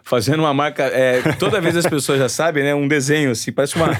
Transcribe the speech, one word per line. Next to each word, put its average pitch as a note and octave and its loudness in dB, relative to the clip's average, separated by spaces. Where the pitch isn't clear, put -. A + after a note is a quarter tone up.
fazendo B2+ 0
uma D3+ 2
marca, D3 -2
é, B2+ 2
toda G3+ 0
vez E3+ 0
as E3+ 2
pessoas D3 0
já C3 2
sabem, D3+ -2
né? C#3+ 0
Um C#3+ 0
desenho, C#3+ 0
assim, A#2 -4
parece C3+ -2
uma, E3 2